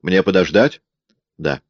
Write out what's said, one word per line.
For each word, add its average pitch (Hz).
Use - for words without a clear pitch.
"Мне 92
подождать?" 95
"Да". 71